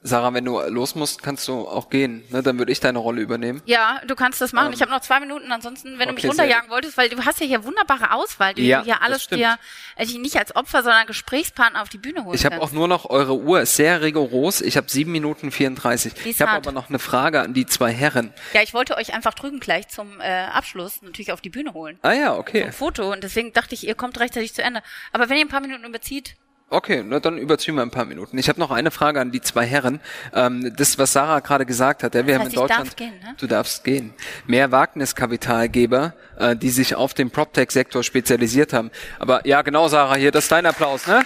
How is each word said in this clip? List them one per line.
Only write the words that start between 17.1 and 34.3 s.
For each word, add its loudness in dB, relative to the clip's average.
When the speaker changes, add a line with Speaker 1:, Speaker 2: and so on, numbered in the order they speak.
Speaker 1:
an -6
die 0
zwei 0
Herren. 0
Speaker 2:
Ja, 4
ich -2
wollte 0
euch -6
einfach -2
drüben -10
gleich -4
zum, -14
äh, -2
Abschluss -6
natürlich -10
auf -10
die -14
Bühne -10
holen. -14
Speaker 1:
Ah 4
ja, 2
okay. -2
Speaker 2:
Zum -4
Foto. -4
Und -8
deswegen -4
dachte 0
ich, -12
ihr -4
kommt -10
rechtzeitig -4
zu -6
Ende. -4
Aber 0
wenn 2
ihr 4
ein -2
paar -2
Minuten -12
überzieht, -12
Speaker 1:
Okay, 0
na, -2
dann -2
überziehen 0
wir 2
ein -2
paar -2
Minuten. -8
Ich 2
hab 0
noch -2
eine 0
Frage 2
an -2
die -4
zwei 0
Herren. 0
Ähm, 0
das, 2
was 2
Sarah 4
gerade 0
gesagt 2
hat, -2
ja, 2
wir 4
Speaker 2:
Das 4
Speaker 1:
haben 0
Speaker 2:
heißt, -6
Speaker 1:
in 2
Deutschland 2
Speaker 2:
ich -10
darf -16
gehen, -12
ne? -16
Speaker 1:
Du -6
darfst -2
gehen. -2